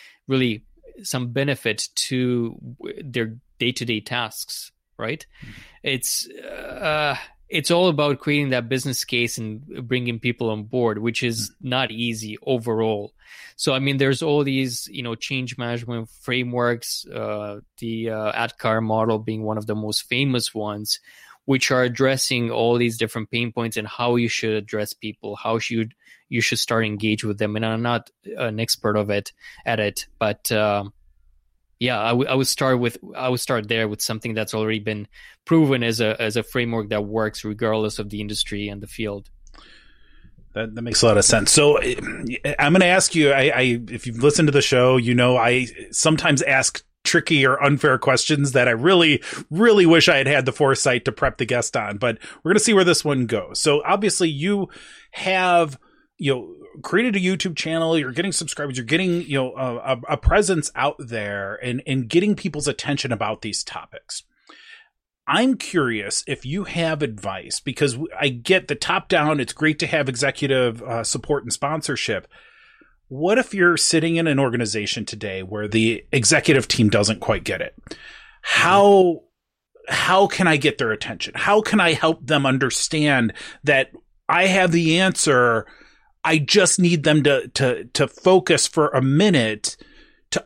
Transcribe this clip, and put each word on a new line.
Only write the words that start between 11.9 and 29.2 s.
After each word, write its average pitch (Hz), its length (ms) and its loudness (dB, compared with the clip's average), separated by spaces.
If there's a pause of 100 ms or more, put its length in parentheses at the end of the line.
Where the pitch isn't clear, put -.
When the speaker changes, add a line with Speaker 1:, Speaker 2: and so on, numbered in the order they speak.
Speaker 1:
easy 110 540 -6
overall. 110 680 -2 (440)
So, - 160 -2
I 131 60 -2
mean, 139 180 0
there's 135 260 0
all 147 200 2
these, 135 480 -4
you 147 120 -12
know, 117 120 -8
change 127 420 -8
management 117 520 -8 (120)
frameworks, 123 840 -4
uh, 104 520 -8 (200)
the, 113 320 -6
uh, 110 360 -4
atcar 113 340 -2
model 110 380 0
being 110 240 -8
one 107 140 -4
of 107 100 -8
the 107 80 -4
most 107 280 -6
famous 127 500 -2
ones, 107 460 -8 (460)
which 135 260 0
are 127 120 2
addressing 123 680 0
all 117 260 2
these 117 200 0
different 113 340 -6
pain 117 200 -4
points 117 260 -6
and 104 100 -6
how 120 280 -2
you 117 120 2
should 113 260 -4
address 104 400 -6
people, 104 420 -12
how 113 240 -4
should, 113 340 -4 (340)
you 117 140 -4
should 113 160 -2
start 113 280 0
engage 107 380 -2
with 104 140 -4
them. 107 180 -2
And 113 80 -4
I'm 113 200 -2
not 120 260 -2 (160)
an 120 340 -6
expert 110 380 -2
of 104 140 -2
it, 101 200 -4 (320)